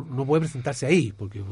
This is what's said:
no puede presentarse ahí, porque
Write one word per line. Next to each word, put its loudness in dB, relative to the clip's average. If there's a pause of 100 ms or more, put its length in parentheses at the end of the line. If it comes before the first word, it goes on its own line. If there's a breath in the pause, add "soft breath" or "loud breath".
(100)
no -2
puede 4
presentarse -4
ahí, 4
porque -8